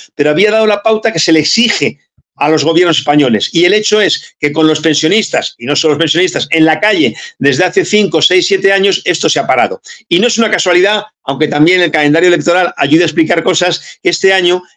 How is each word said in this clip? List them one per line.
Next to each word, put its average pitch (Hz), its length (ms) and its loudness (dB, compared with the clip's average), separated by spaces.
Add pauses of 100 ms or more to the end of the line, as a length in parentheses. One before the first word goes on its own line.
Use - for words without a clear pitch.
(140)
pero 147 160 0
había 190 220 0
dado 220 160 2
la 208 160 -2
pauta 220 300 0
que 165 60 -4
se 170 120 0
le 160 80 4
exige 151 600 -2 (380)
a 143 120 0
los 151 140 0
gobiernos 165 360 2
españoles. 139 540 0
Y 170 120 2
el 180 80 2
hecho 214 260 0
es - 400 -4
que 147 140 -2
con 160 140 2
los 156 120 0
pensionistas, 160 760 -2
y 117 80 -14
no 139 100 -2
solo 151 200 0
los 147 40 -6
pensionistas, 170 520 -2
en 160 140 2
la 160 140 0
calle 175 360 0 (240)
desde 139 260 0
hace 175 180 0
cinco, 175 380 0
seis, 180 260 2
siete 196 240 0
años, 196 340 0
esto 170 220 -2
se 147 120 0
ha - 80 -4
parado. 113 340 -2 (260)
Y 170 120 0
no 233 80 2
es 233 100 -2
una 220 140 0
casualidad, 190 520 0 (200)
aunque 135 240 -2
también 165 340 2
el 175 100 0
calendario 156 380 2
electoral 170 480 0
ayude 143 260 2
a - 40 2
explicar 160 360 0
cosas, 175 580 -4
que 165 80 -2
este 190 240 0
año 180 300 0 (140)